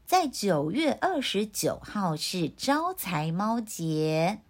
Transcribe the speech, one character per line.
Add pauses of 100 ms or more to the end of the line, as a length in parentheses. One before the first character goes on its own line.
在
九
月
二
十
九
号
是
招
财
猫
节。